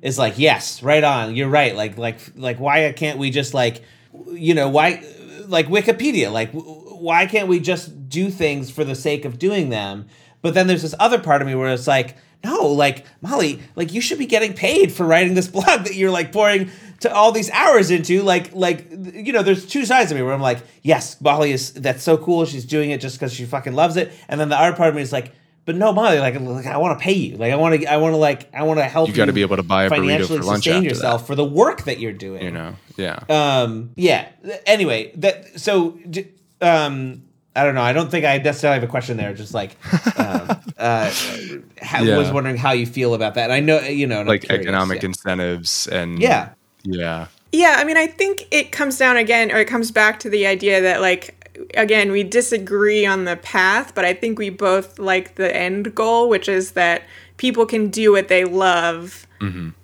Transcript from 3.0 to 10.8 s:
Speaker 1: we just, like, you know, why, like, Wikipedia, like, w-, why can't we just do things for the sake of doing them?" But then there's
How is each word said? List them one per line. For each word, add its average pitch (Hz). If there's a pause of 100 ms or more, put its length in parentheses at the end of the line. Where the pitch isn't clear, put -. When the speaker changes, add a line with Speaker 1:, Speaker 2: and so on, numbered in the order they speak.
Speaker 1:
we 135
just, 139
like, 120 (500)
you 170
know, 139
why, 156 (440)
like, 165
Wikipedia, 208
like, 113
w-, 156 (300)
why 170
can't 202
we 175
just 151
do 175
things 147
for 151
the 135
sake 147
of 123
doing 185
them?" 101 (380)
But 175
then 185
there's 175